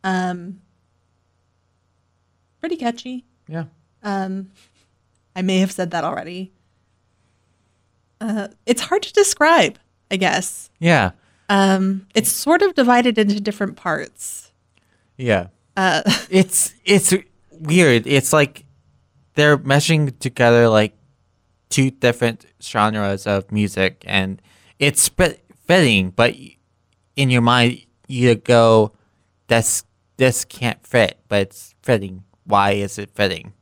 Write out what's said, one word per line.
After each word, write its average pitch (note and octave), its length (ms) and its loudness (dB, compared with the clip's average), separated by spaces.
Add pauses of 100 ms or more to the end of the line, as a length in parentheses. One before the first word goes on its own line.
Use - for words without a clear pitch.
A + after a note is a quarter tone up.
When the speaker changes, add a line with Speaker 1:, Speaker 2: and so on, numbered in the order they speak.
Speaker 1:
um, F#3 560 -6 (2000)
pretty E4+ 160 -8
catchy. B3 480 -8 (240)
Speaker 2:
Yeah. D#3+ 160 -10 (380)
Speaker 1:
Um, F#3+ 500 -8 (840)
I F#3 80 -6
may F#3+ 160 0
have F#3+ 140 0
said F3 180 -6
that E3+ 140 -4
already. F3 480 -10 (1700)
Uh, G#3+ 280 -6 (160)
it's A#3 180 -2
hard G4+ 200 -2
to - 100 -16
describe, E4 680 2 (320)
I G3 60 -4
guess. F#3 600 -4
Speaker 2:
Yeah. D3 320 2 (380)
Speaker 1:
Um, F#3+ 680 0
it's A3 160 -2
sort F4 320 0
of F#4+ 120 0
divided B3 440 2
into G#3 220 0
different G3+ 360 -8
parts. - 760 -10 (680)
Speaker 2:
Yeah. G2+ 300 0 (280)
Speaker 1:
Uh, F3+ 280 0
<laughs> - 260 -2
Speaker 2:
It's, F#3+ 420 0 (120)
it's G3 280 2 (380)
weird. D#3 560 2
It's C3+ 260 0
like D3 320 0 (680)
they're D3 240 4
meshing C#3+ 640 0
together, A#2 480 4
like, G#2+ 280 2 (720)
two C3+ 220 0
different A#2+ 560 -2 (160)
genres G#2 640 -4
of G2 240 -4
music, G2 560 -2
and F#2+ 340 -6 (380)
it's C#3 300 0
fit-, - 360 -2 (220)
fitting, A#2 440 2
but A#2 240 0 (840)
in C#3 140 0
your B2 120 2
mind, A#2+ 420 2 (220)
you B2 300 2
go, A2+ 560 4 (560)
"That's, - 360 -2 (320)
this C3 280 0
can't - 420 -8
fit," - 400 0
but G#2 160 -2
it's - 400 -12
fitting. G2 400 -4 (220)
Why G2+ 280 2
is G2+ 240 -6
it G2+ 140 -14
fitting? F#2 520 -6